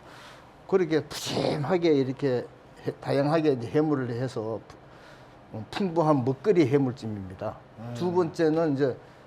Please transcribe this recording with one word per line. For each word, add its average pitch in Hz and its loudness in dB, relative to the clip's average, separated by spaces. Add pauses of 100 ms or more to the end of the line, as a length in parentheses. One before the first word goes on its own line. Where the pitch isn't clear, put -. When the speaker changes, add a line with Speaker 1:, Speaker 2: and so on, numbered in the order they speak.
(680)
Speaker 1:
그렇게 160 2
푸짐하게 156 0
이렇게 131 0 (400)
해-, 147 -2
다양하게 147 2
이제 117 -4
해물을 143 2
해서 117 -4
푸-, - -20 (760)
어, 110 -10
풍부한 156 2
먹거리 147 2
해물찜입니다. 110 -2 (240)
Speaker 2:
음. 120 -12
Speaker 1:
두 175 -2
번째는 165 2
이제 135 0 (280)